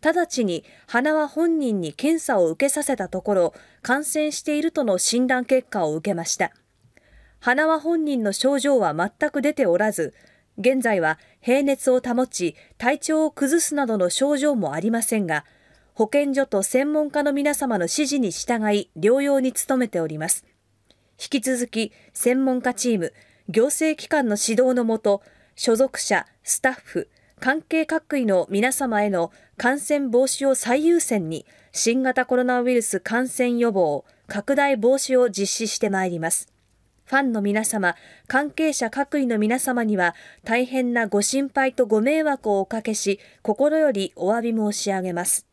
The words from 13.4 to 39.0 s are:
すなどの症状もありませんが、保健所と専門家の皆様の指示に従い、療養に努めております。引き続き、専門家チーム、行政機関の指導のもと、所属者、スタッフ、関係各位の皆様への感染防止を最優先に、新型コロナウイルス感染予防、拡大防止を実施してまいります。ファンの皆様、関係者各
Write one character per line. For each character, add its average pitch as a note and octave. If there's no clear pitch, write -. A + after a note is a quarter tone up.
す D#4
な C#4
ど A3
の F3+
症 C#4+
状 C#4+
も D#3
あ D#3+
り G#3+
ま A#3
せ A3+
ん F#3+
が、 D#3
保 A3
健 C#4+
所 C4+
と G3
専 C#4
門 D4+
家 D4
の D4
皆 C#4+
様 A#3+
の F3
指 C#4
示 C#4+
に A3
従 A#3
い、 -
療 A3+
養 C#4
に B3+
努 -
め A#3+
て F3
お D#3+
り D#3
ま D#3+
す。 -
引 -
き -
続 B3
き、 A3
専 B3+
門 B3+
家 B3
チ B3
ー G#3+
ム、 E3
行 A3
政 D#4
機 -
関 C#4+
の G#3
指 A3+
導 B3+
の A#3+
も A3+
と、 G3+
所 -
属 B3+
者、 -
ス -
タ B3+
ッ -
フ、 -
関 C#4+
係 D#4+
各 D#4
位 B3
の F#3
皆 A3
様 A3+
へ G#3
の F3
感 C4+
染 C#4+
防 B3+
止 C#4
を C4+
最 B3+
優 E4+
先 F#3+
に、 D#3+
新 A#3+
型 B3+
コ B3
ロ B3+
ナ B3
ウ B3
イ B3
ル A#3
ス F#3+
感 B3
染 B3
予 A#3
防、 D#3+
拡 G#3
大 C#4+
防 B3
止 C4
を B3
実 G3
施 A3
し -
て G#3+
ま F#3+
い F3+
り E3+
ま E3
す。 -
フ C4
ァ C4+
ン B3+
の G#3+
皆 G3+
様、 F#3+
関 C#4+
係 D#4
者 A3+
各 C#4